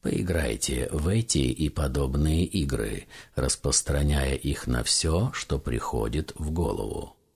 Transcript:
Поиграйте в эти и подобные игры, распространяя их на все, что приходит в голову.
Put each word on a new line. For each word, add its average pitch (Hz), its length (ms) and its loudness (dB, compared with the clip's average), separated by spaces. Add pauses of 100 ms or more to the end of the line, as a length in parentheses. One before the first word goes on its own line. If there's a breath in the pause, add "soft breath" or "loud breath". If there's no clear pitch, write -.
Поиграйте 69 880 -2
в 76 180 0
эти 110 300 2
и 67 300 2
подобные 71 760 2
игры, 58 600 -2 (280 loud breath)
распространяя 69 1000 2
их 69 320 -2
на 62 160 0
все, 87 520 2
что - 240 -4
приходит 60 800 -2
в 78 140 -4
голову. 55 680 -2 (200)